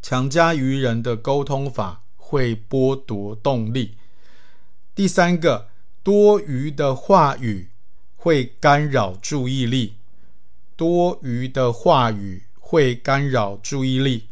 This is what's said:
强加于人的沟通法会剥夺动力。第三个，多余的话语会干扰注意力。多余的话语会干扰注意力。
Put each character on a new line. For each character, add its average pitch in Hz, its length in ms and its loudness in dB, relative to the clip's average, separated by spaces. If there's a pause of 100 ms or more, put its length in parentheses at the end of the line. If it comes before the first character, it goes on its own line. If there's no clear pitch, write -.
强 131 260 -2
加 165 260 4
于 135 240 0
人 117 240 0
的 117 140 -2
沟 139 260 0
通 139 280 -2
法 95 320 -4 (140)
会 113 380 0
剥 131 400 0
夺 104 420 -6
动 117 360 0
力。 120 240 -4 (1000)
第 196 120 2
三 175 320 4
个， 135 300 2 (340)
多 208 380 6
余 143 300 -4
的 139 240 0
话 147 420 4
语 110 320 -4 (480)
会 143 420 2
干 147 300 4
扰 107 320 0
注 135 260 -2
意 131 200 -2
力。 120 300 0 (800)
多 175 460 2
余 123 240 -4
的 131 240 2
话 127 400 4
语 98 340 -6 (140)
会 139 360 2
干 139 340 0
扰 104 280 0
注 131 280 -4
意 131 140 2
力。 131 340 0